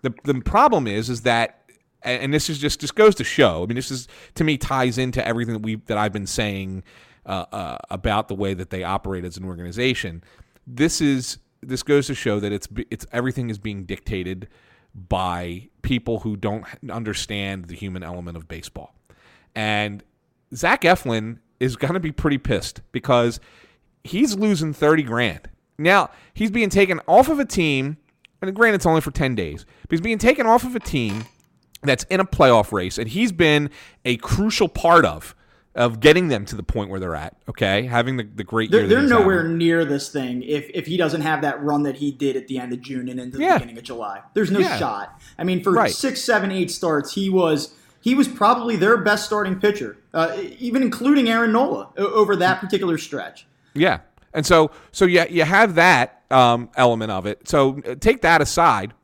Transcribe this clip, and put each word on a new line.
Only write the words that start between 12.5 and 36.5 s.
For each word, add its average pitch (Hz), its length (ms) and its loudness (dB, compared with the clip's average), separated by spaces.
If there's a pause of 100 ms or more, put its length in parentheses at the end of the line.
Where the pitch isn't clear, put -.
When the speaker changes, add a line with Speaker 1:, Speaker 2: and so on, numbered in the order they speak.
Speaker 1:
it's, 98 160 -8 (220)
it's, - 220 -12
everything 123 360 -4
is 107 100 -8
being 101 260 -10
dictated 92 640 -8 (600)
by 90 600 -6 (120)
people 117 400 -2
who 107 160 -6
don't 104 300 -6 (240)
understand 98 760 -8
the 85 100 -16
human 92 260 -10
element 87 340 -12
of 82 120 -16
baseball. - 460 -16 (600)
And 104 480 -4 (520)
Zach 170 280 0
Eflin 117 560 0 (220)
is 123 160 -2
gonna 165 240 -2
be 156 120 -6
pretty 143 260 0
pissed - 520 -4
because 120 500 0 (640)
he's 220 300 0
losing 190 380 0
thirty 151 320 2
grand. 117 440 -4 (300)
Now, 175 320 4 (240)
he's 214 160 -2
being 214 200 0
taken 190 360 2
off 240 220 6
of 302 100 0
a 277 60 0
team, 151 520 0 (440)
and 190 120 -4
granted, 220 240 4
it's 175 100 -2
only 160 140 4
for 147 120 -8
ten 131 240 0
days, 80 280 -6 (180)
but - 100 -6
he's 165 80 0
being 220 180 -4
taken 247 260 2
off 233 200 4
of 254 100 -8
a 226 60 -4
team 113 440 -4 (580)
that's 139 220 0
in 185 140 0
a 190 60 2
playoff 120 480 6
race, 92 260 -2
and 110 100 -6
he's 202 220 0
been 151 400 2 (340)
a 123 120 0
crucial 196 520 0
part 170 360 6
of, 80 320 -6 (400)
of 117 240 0
getting 160 260 6
them 110 200 -2
to 117 100 -12